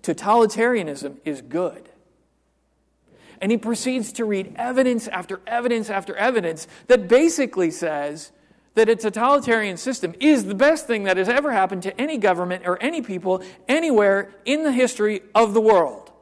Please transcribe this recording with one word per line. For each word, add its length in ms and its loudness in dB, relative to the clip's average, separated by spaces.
"Totalitarianism 1200 0
is 160 -6
good." 480 -6
And 100 0
he 60 2
proceeds 560 -4
to 120 -4
read 300 -4
evidence 520 0
after 380 -8
evidence 440 -2
after 260 -6
evidence 520 -2
that 200 4
basically 600 2
says 640 -6
that 140 4
a 60 4
totalitarian 840 0
system 420 -6
is 260 4
the 100 -4
best 300 2
thing 180 -2
that 140 2
has 120 0
ever 220 0
happened 320 0
to 160 -8
any 180 -2
government 500 0
or 140 -2
any 200 -4
people 400 -4
anywhere 680 2
in 180 -2
the 80 0
history 500 0
of 200 4
the 80 4
world. 500 2